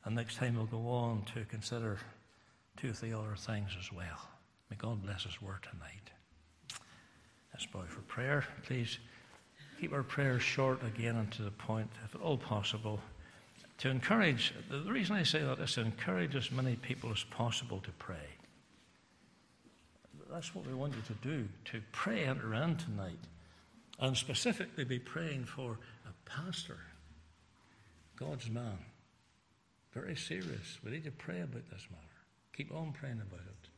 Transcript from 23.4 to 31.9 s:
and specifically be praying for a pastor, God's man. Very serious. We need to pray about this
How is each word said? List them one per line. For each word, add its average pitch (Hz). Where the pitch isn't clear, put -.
and 131
specifically -
be 123
praying 143
for 117
a -
pastor, -
God's 135
man. 113
Very 151
serious. 160
We 104
need 151
to 143
pray 175
about 123
this 95